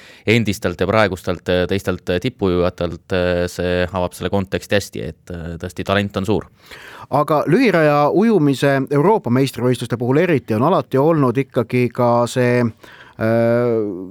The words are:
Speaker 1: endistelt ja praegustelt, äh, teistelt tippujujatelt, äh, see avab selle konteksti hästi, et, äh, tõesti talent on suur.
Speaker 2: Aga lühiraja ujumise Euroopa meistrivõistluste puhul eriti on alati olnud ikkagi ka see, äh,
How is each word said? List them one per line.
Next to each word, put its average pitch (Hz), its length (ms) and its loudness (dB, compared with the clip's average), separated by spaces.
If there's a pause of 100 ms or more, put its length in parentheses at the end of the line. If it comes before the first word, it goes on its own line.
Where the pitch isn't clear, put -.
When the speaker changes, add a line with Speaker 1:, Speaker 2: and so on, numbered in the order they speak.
(240)
Speaker 1:
endistelt 101 560 0
ja 90 60 0
praegustelt, 95 640 -2
äh, 90 180 2
teistelt 95 400 -4 (140)
tippujujatelt, 90 920 -2
äh, 90 380 0
see 90 420 -2
avab 90 240 -4
selle 90 160 -6
konteksti 98 480 -4
hästi, 107 300 -8
et, - 260 -14
äh, 85 240 -10
tõesti 92 240 -10
talent 101 340 0
on 95 140 -2
suur. 98 160 -2 (640)
Speaker 2:
Aga 147 400 0
lühiraja 160 640 4
ujumise 147 760 2
Euroopa 151 440 2
meistrivõistluste 127 640 0
puhul 127 240 2
eriti 156 320 0
on 110 80 0
alati 151 360 0
olnud 139 440 2
ikkagi 123 480 -2
ka 120 400 2
see, 123 320 2 (560)
äh, 110 80 -2 (840)